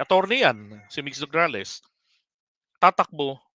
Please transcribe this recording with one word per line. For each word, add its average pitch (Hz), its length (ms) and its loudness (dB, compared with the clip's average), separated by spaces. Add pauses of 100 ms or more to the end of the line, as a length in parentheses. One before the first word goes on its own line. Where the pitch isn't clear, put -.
attorney 190 400 2
yan, 104 480 -2
si - 80 -10
Migs 139 240 -10
Nograles, 147 560 -4 (960)
tatakbo 151 640 0 (160)